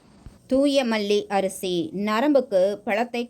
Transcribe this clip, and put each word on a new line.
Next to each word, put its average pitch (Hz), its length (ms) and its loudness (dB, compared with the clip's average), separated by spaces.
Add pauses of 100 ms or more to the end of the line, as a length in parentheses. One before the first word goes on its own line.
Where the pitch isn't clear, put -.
(520)
தூய 277 400 4
மல்லி 208 260 0 (200)
அரிசி 190 360 -2 (340)
நரம்புக்கு 233 540 2 (240)
பலத்தை 240 440 -2